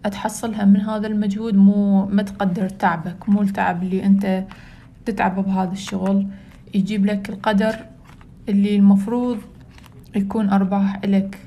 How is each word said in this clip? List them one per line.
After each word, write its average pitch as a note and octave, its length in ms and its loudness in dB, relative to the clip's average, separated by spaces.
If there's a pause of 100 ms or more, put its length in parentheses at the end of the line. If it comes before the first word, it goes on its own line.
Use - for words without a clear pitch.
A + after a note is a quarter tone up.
تحصلها G#3+ 600 -6
من G3 160 6
هذا G#3+ 260 -4
المجهود G#3+ 480 -2
مو، G3 500 4
ما G3 180 0
تقدر F#3+ 460 -4
تعبك، F3 600 -4
مو G#3 120 4
التعب F#3 420 -2
اللي F#3+ 220 -4
أنت G3 380 2 (640)
تتعبه G3 360 -2
بهذا F#3+ 300 -2
الشغل. G3 560 -2 (460)
يجيب G3+ 320 0
لك G3+ 240 -2
القدر A3 460 0 (720)
اللي G3+ 260 2
المفروض G#3 640 4 (760)
يكون G3+ 340 -2
أرباح G3 540 0
إلك G3 440 0